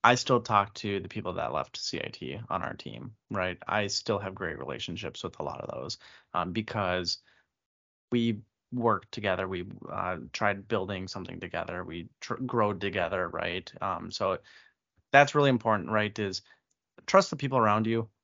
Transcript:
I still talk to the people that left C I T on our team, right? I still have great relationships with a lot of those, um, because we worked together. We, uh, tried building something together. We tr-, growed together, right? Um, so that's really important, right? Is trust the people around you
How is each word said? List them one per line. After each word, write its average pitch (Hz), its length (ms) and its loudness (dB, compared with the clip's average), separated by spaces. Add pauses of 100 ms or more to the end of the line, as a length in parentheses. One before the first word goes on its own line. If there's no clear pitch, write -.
I 123 120 8
still 123 240 2
talk 101 340 2
to 98 260 -4
the 92 80 -10
people 90 240 -6
that 78 220 -4
left - 240 -4
C - 200 -6
I - 100 -4
T 67 300 -10 (120)
on 90 120 0
our - 120 -4
team, - 380 -12 (180)
right? 92 260 0 (100)
I 104 200 0
still 101 320 -2
have 95 160 -6
great 82 240 -6
relationships 76 680 -8
with - 160 -10
a - 20 -4
lot 73 200 -8
of - 120 -8
those, 62 220 -8 (380)
um, 90 180 -2
because 92 680 -2 (920)
we 117 300 2 (280)
worked 117 420 0
together. 95 360 0
We, 92 160 -4 (260)
uh, 92 280 -4 (120)
tried 101 380 0
building 95 400 -2
something 87 320 -10
together. 87 440 -6
We 85 260 -10 (100)
tr-, - 140 -6
growed 107 480 0
together, 92 460 0
right? 87 520 -6
Um, 87 300 -4
so 92 280 -2 (720)
that's 139 240 8
really 143 140 6
important, 110 420 2
right? 107 280 0
Is 98 240 -2 (640)
trust 190 240 6
the 165 60 -4
people 135 200 0
around 110 300 6
you 113 240 0 (140)